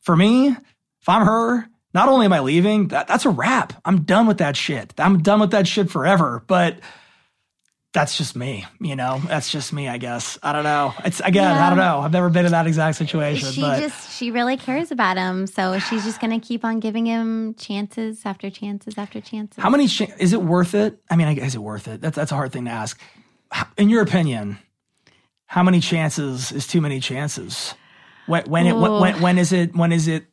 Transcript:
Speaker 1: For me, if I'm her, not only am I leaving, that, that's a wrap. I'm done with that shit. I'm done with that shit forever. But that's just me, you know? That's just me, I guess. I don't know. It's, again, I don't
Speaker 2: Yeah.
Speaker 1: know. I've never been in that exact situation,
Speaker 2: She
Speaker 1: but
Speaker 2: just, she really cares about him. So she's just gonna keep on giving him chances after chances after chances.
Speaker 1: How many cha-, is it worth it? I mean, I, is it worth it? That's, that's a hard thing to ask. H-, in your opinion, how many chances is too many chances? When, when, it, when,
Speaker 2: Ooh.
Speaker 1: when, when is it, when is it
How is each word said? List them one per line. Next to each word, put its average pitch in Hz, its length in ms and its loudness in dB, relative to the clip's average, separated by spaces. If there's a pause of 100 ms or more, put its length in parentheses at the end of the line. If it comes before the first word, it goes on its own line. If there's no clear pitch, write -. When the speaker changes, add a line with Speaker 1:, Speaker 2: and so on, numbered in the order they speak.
Speaker 1:
For 175 120 2
me, 226 340 6
if - 600 -6
I'm 202 160 4
her, 226 420 2 (280)
not 220 160 4
only 254 160 6
am 190 80 4
I 156 60 2
leaving, 175 480 2
that, 139 200 -4
that's 208 160 0
a 269 60 4
wrap. 220 420 0 (140)
I'm 185 160 2
done 185 240 4
with 214 120 2
that 147 180 0
shit. - 420 -6
I'm 175 240 4
done 202 180 4
with 208 120 2
that 202 140 4
shit 190 240 0
forever. 143 560 0
But 170 320 0 (1160)
that's 147 220 0
just - 200 -6
me, 123 280 -8 (160)
you 143 160 -6
know? 131 320 -4
That's 151 220 -4
just - 220 -6
me, 143 160 -6
I 123 100 -6
guess. 120 440 -8
I 147 100 -2
don't 147 120 -2
know. 147 300 0 (100)
It's, - 160 -4
again, 190 360 4
I 175 120 4
don't 180 100 4
Speaker 2:
Yeah. 190 140 4
Speaker 1:
know. 143 80 0
I've 151 120 -2
never 180 180 2
been 175 160 4
in 175 60 2
that 165 140 2
exact 160 300 0
situation, 147 560 -2
Speaker 2:
She 185 80 -4
Speaker 1:
but - 200 0
Speaker 2:
just, - 380 -8
she 240 120 -4
really 240 260 -2
cares 269 340 -4
about 202 280 0
him. 185 280 -2
So 190 320 -2
she's 208 260 -4
just 214 160 -6
gonna 226 200 -4
keep 233 240 -8
on 226 160 -4
giving 220 260 -4
him 226 480 -4
chances 214 680 -10
after 196 260 -10
chances 202 460 -12
after 208 240 -12
chances. 214 420 -12
Speaker 1:
How 202 60 2
many 269 200 4
cha-, 190 180 -2 (120)
is 185 140 2
it 226 100 0
worth 175 320 0
it? 208 240 0 (120)
I 170 60 2
mean, 165 120 4
I, 151 60 2
is 131 200 -4
it 117 80 -8
worth 104 240 -10
it? 110 140 -12
That's, 156 160 -4
that's 147 160 -4
a - 20 -4
hard 135 180 -4
thing 123 120 -8
to 120 60 -6
ask. 110 280 -8 (560)
H-, - 100 -4 (120)
in 202 140 4
your 226 100 4
opinion, 127 580 0 (840)
how - 180 0
many 180 180 4
chances 143 720 -4
is - 160 -8
too 175 140 0
many 143 180 -2
chances? 131 760 -8 (520)
When, 165 180 0
when, 165 220 2
it, 175 80 4
when, - 160 4
Speaker 2:
Ooh. 214 100 2
Speaker 1:
when, 180 200 2
when 180 180 4
is 175 140 2
it, 175 240 0
when 170 160 4
is 160 160 2
it 160 240 -4